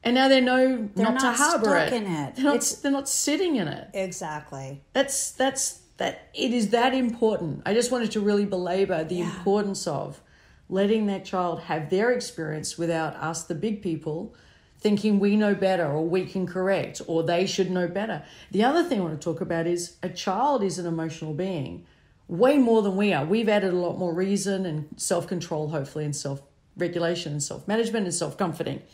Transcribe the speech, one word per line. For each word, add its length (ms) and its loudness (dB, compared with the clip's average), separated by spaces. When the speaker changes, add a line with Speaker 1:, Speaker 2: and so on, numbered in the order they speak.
Speaker 1:
And 120 2
now 120 6
they 140 8
know 540 4
Speaker 2:
They're 100 4
Speaker 1:
not 140 2
to 60 2
Speaker 2:
not 100 2
Speaker 1:
harbor 300 2
Speaker 2:
stuck 260 4
Speaker 1:
it. 20 0
Speaker 2:
in 180 -2
it. 240 -4
Speaker 1:
They're 100 -2
not, 100 4
Speaker 2:
It's 200 -2
Speaker 1:
they're 160 -2
not 160 0
sitting 500 0
in 100 -2
it. 260 -10
Speaker 2:
Exactly. 880 -8
Speaker 1:
That's, 380 0
that's, 500 -2
that, 360 -6
it 180 0
is 200 2
that 240 4
important. 720 0
I 100 0
just 160 2
wanted 200 -2
to 80 -2
really 260 2
belabor 580 0
the 140 -4
Speaker 2:
Yeah. 80 -2
Speaker 1:
importance 600 -2
of 320 -6
letting 380 2
that 200 -2
child 380 -2
have 260 -4
their 220 2
experience 680 -6
without 400 -2
us, 260 -6
the 100 -8
big 300 -4
people, 500 -6
thinking 400 4
we 160 4
know 180 4
better 320 2
or 220 0
we 180 0
can 220 -2
correct 600 -2
or 160 0
they 220 2
should 240 0
know 180 0
better. 360 -4
The 120 4
other 200 4
thing 180 0
I 20 0
want 160 -4
to 40 -14
talk 180 -4
about 260 -2
is 340 -4
a 80 -6
child 540 0
is 160 -2
an 80 -6
emotional 460 -4
being, 520 -6
way 280 4
more 240 6
than 140 0
we 180 2
are. 120 2
We've 240 2
added 240 2
a 40 2
lot 220 -2
more 140 -2
reason 520 0
and 300 -4
self-control, 720 -4
hopefully, 360 -6
and 100 -4
self-regulation 1160 -6
and 100 -4
self-management 640 -2
and 100 -4
self-comforting. 680 -4